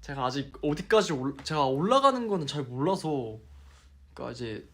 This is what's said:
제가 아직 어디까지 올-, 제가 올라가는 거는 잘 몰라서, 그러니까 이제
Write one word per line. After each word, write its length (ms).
제가 240
아직 260
어디까지 500
올-, 320
제가 220
올라가는 640
거는 180
잘 180
몰라서, 720
그러니까 200
이제 420